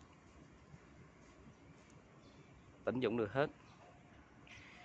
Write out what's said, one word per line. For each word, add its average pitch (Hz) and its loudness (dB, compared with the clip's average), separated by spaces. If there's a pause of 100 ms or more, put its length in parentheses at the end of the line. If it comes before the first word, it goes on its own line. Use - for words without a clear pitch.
(2750)
Tận 110 4
dụng 117 6
được 104 6
hết. 143 8 (1400)